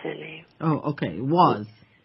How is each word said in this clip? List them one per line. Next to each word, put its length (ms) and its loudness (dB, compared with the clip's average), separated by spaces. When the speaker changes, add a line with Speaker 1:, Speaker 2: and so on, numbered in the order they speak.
Speaker 1:
surname. 420 -12
Speaker 2:
Oh, 300 0
okay. 280 -4
Was? 460 4